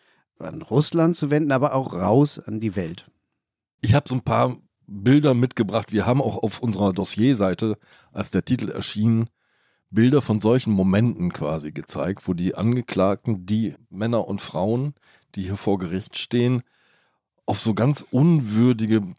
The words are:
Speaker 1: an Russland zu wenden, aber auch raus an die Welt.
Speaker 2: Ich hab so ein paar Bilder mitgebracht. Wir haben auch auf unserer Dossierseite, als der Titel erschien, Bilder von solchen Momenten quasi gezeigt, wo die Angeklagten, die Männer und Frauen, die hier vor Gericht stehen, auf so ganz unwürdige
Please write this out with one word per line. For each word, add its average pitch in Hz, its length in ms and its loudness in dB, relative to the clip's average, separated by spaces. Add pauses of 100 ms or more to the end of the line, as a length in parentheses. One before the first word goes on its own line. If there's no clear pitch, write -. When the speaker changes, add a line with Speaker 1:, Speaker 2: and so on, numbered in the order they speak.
(380)
Speaker 1:
an 82 240 -12
Russland 165 540 2
zu 143 140 -4
wenden, 151 220 2
aber 131 220 2
auch 131 200 -4
raus 107 460 2
an 107 200 -8
die 107 160 -4
Welt. 87 340 -8 (720)
Speaker 2:
Ich 113 140 2
hab 143 140 2
so 131 80 -2
ein 127 80 -2
paar 123 340 0 (280)
Bilder 131 480 4
mitgebracht. 113 600 0
Wir 101 120 2
haben 127 160 2
auch 110 220 -4
auf 107 160 -4
unserer 101 320 0
Dossierseite, 101 840 0 (340)
als - 200 -8
der 92 120 0
Titel 117 260 -2
erschien, 113 600 0 (640)
Bilder 127 300 4
von 107 200 -2
solchen 113 320 2
Momenten 95 580 2
quasi 78 400 -6
gezeigt, 82 560 -6
wo 92 60 -2
die 87 220 -2
Angeklagten, 101 880 -2
die 107 300 -2 (140)
Männer 110 380 -2
und 101 140 -8
Frauen, 120 520 -4 (420)
die 98 80 -6
hier 95 140 -6
vor 101 200 -2
Gericht 92 400 -8
stehen, 123 460 0 (880)
auf 101 80 -4
so 113 140 0
ganz 127 380 0
unwürdige 117 920 2 (180)